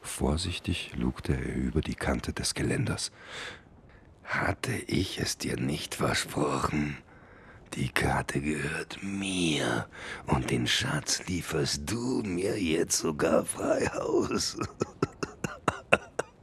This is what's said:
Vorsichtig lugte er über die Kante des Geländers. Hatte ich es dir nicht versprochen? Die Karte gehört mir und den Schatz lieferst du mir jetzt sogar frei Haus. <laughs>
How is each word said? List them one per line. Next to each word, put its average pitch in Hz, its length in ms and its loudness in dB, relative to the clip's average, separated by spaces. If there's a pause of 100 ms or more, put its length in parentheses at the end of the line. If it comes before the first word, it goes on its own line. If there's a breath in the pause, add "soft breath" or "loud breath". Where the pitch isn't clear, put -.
Vorsichtig 87 920 -2
lugte 62 380 0
er 62 200 -2
über 65 260 2
die - 140 -2
Kante - 380 -2
des - 220 -2
Geländers. - 580 0 (1120 loud breath)
Hatte - 480 0
ich - 460 0
es - 200 0
dir - 200 -2
nicht - 360 -2
versprochen? 73 1040 0 (760 loud breath)
Die - 160 0
Karte 67 500 2
gehört 73 640 -2
mir 92 840 0 (400 loud breath)
und 131 240 2
den 120 160 2
Schatz - 600 0
lieferst 76 640 0
du 120 340 0
mir 95 360 0
jetzt 85 380 4
sogar - 460 4
frei - 500 0
Haus. - 680 2
<laughs> - 1600 -2 (220)